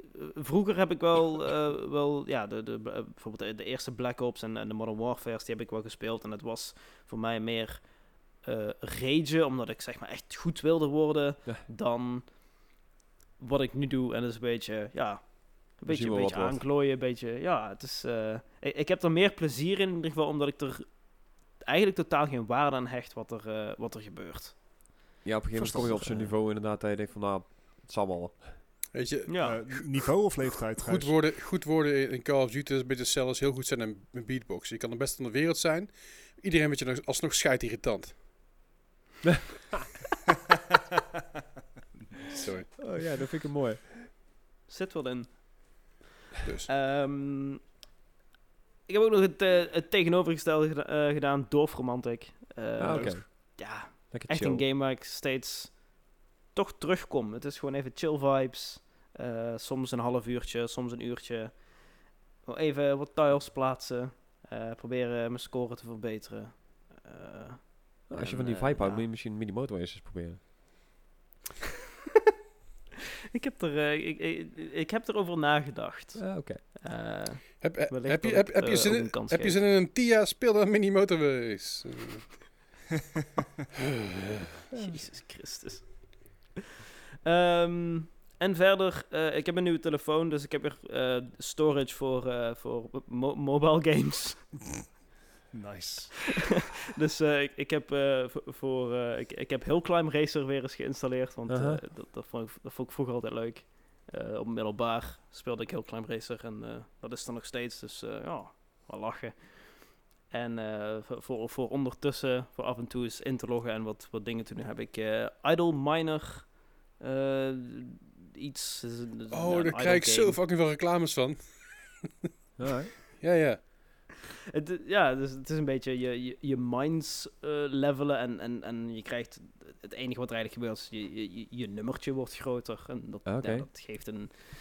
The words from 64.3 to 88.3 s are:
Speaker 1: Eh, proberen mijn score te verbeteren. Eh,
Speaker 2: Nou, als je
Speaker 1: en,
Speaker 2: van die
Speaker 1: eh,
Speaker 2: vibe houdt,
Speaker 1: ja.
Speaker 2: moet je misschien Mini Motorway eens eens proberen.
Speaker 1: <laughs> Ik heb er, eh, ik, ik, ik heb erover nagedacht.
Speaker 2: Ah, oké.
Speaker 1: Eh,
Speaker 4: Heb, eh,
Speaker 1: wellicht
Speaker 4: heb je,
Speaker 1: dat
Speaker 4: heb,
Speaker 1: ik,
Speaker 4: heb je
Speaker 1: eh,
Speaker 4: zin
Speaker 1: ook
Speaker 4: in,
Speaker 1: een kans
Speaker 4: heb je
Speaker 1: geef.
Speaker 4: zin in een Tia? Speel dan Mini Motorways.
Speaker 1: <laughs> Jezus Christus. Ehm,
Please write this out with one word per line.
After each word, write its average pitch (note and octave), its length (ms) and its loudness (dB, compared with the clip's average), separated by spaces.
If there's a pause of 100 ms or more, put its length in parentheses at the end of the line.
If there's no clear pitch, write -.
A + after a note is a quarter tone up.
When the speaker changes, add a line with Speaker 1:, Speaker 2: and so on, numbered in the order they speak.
Speaker 1:
Eh, A2+ 220 -8
proberen A#2+ 560 -2
mijn A#2+ 120 -4
score A#2+ 360 -4
te - 100 -18
verbeteren. A2 680 -8 (500)
Eh, - 80 -20 (960)
Speaker 2:
Nou, - 140 -8
als A2+ 80 -4
je - 0 -
Speaker 1:
en, B2+ 60 -6
Speaker 2:
van B2+ 100 -2
die A#2+ 100 0
Speaker 1:
eh, - 80 -4
Speaker 2:
vibe C#3+ 140 2
houdt, G2 120 4
Speaker 1:
ja. G2+ 40 -2
Speaker 2:
moet A2 80 -2
je A2+ 80 -2
misschien G#2+ 280 -6
Mini G#2+ 140 -4
Motorway A2 300 -4
eens F2 120 -4
eens - 80 -18
proberen. F2 380 -10 (1040)
Speaker 1:
<laughs> - 380 -8 (1500)
Ik - 120 -4
heb - 180 -6
er, D3+ 160 0
eh, D3+ 300 2
ik, D#3 120 -4
ik, E3 380 -4
ik D#3 320 -4
heb A#3 180 -2
erover F#3 300 0
nagedacht. D3 840 0
Speaker 2:
Ah, F#3+ 160 -4
oké. - 180 -8 (260)
Speaker 1:
Eh, A2+ 400 -6 (380)
Speaker 4:
Heb, E3 180 0
eh, D#3+ 120 2
Speaker 1:
wellicht B2+ 220 0
Speaker 4:
heb D3+ 120 4
je, A3 60 2
Speaker 1:
dat C#3+ 80 6
Speaker 4:
heb, D3 120 8
Speaker 1:
ik, - 60 -4
Speaker 4:
heb G3 80 6
je - 80 2
Speaker 1:
eh, G3 60 6
Speaker 4:
zin G#3 140 6
Speaker 1:
ook A#3 60 4
Speaker 4:
in, A#3 60 0
Speaker 1:
een A2+ 60 -4
kans A2 220 -2
Speaker 4:
heb - 80 4
je - 60 0
Speaker 1:
geef. F#3 80 4
Speaker 4:
zin G3 100 6
in G3+ 120 8
een F#3 180 6
Tia? A#3 320 8
Speel A#3 280 4
dan G#3 160 8
Mini G#3 220 6
Motorways. D3 920 4 (1040)
Speaker 1:
<laughs> D#3 140 -2 (1700)
Jezus G3 560 -10
Christus. - 540 -12 (1400)
Ehm, E3+ 760 6 (380)